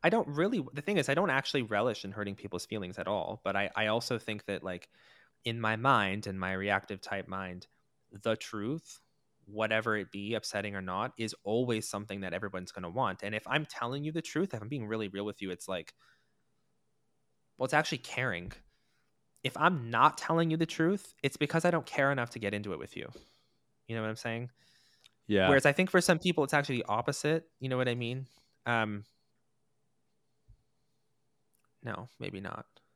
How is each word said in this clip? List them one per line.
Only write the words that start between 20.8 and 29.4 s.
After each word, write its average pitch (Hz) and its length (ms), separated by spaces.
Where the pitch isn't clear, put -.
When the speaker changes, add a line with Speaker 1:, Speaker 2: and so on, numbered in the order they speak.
Speaker 1:
it's - 160
because 160 260
I 175 60
don't 165 160
care 139 260
enough 123 180
to 113 100
get 101 140
into 104 180
it 80 80
with - 160
you. - 140
You 113 80
know 113 60
what 110 80
I'm 110 60
saying? 117 340
Speaker 2:
Yeah. 101 300
Speaker 1:
Whereas 135 100
I 143 60
think 185 180
for 185 100
some 170 180
people, 160 260
it's 135 100
actually 139 240
the - 100
opposite. 147 640
You 131 80
know 127 100
what 127 100
I 120 80
mean? 123 300
Um, 110 380